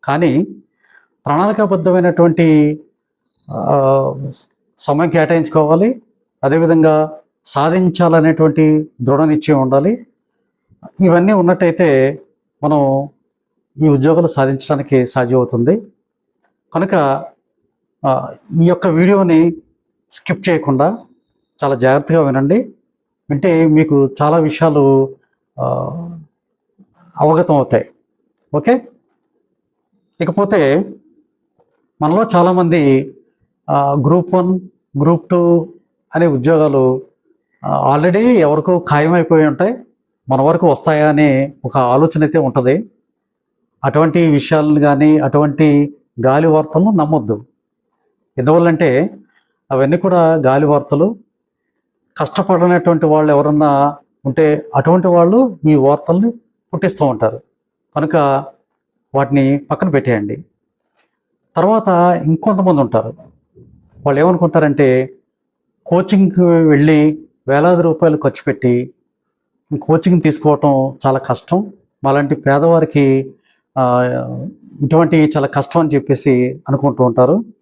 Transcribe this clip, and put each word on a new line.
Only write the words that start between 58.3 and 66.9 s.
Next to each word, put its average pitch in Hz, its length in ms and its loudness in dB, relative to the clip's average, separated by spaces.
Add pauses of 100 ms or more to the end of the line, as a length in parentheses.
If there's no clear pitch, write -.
వాటిని 139 420 0
పక్కన 208 320 -4
పెట్టేయండి. 123 560 -4 (1080)
తర్వాత 214 320 0 (380)
ఇంకొంతమంది 180 560 0
ఉంటారు, 113 320 -2 (920)
వాళ్ళు 143 160 0
ఏమనుకుంటారంటే 151 920 0 (720)
కోచింగ్‌కి 190 560 0
వెళ్ళి 156 840 2 (200)